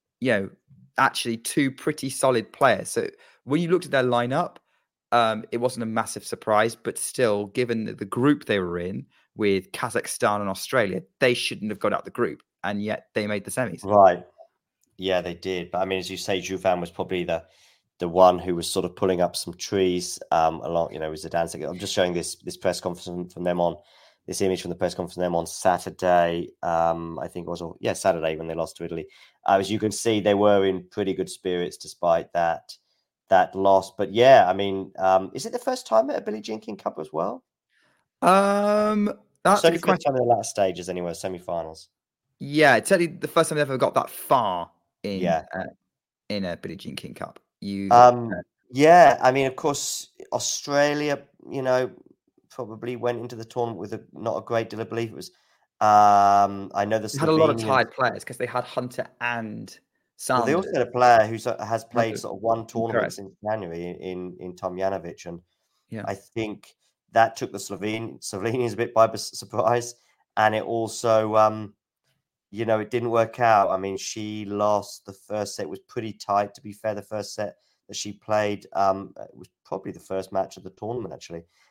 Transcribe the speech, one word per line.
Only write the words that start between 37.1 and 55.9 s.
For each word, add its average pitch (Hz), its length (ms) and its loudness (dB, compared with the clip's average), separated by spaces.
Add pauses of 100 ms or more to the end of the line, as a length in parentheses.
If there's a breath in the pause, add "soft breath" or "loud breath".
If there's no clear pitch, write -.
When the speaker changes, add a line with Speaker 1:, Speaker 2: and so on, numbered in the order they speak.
Speaker 2:
well? 101 320 -4 (760)
Speaker 1:
Um, 208 920 2 (320)
that's 190 160 4
a - 20 -8
Speaker 2:
Certainly 165 160 4
Speaker 1:
good - 20 -8
Speaker 2:
first - 20 -14
Speaker 1:
question. 160 300 0
Speaker 2:
time 127 100 0
in 120 60 0
the 120 60 6
latter 101 100 -2
stages 90 440 -2
anyway, 87 260 -6
semi-finals. 85 760 -8 (520)
Speaker 1:
Yeah, 143 360 4
it's 110 120 -2
certainly 175 280 2
the - 120 -10
first 165 200 2
time 156 80 -4
they've 147 100 0
ever 135 120 -4
got 127 160 0
that - 160 0
far 98 600 0 (320)
in, 98 200 -4
Speaker 2:
Yeah. 85 320 0
Speaker 1:
uh, 90 100 -6 (640)
in 101 160 -4
a 87 120 -6
Billie 87 200 -12
Jean 73 200 -14
King - 180 -14
Cup. - 260 -14 (200)
You, 98 300 -6
Speaker 2:
Um, 120 420 8
Speaker 1:
uh, 90 100 -8 (280)
Speaker 2:
yeah, 151 520 8
I 127 100 6
mean, 135 140 2
of 131 100 -4
course, - 540 -6 (220)
Australia, 147 920 -2 (240)
you 131 140 -6
know, 127 280 0 (600)
probably 117 460 -10
went 120 240 -2
into 120 160 -12
the 110 80 -12
tournament 117 340 -6
with 101 160 -10
a, 107 180 -12
not 101 240 -4
a 98 40 -4
great 113 300 -4
deal 107 100 -10
of 110 80 -8
belief. 113 220 -6
It 67 60 -16
was, - 140 -16 (500)
um, 101 960 6